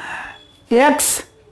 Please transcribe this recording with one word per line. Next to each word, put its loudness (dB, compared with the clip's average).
एक्स 2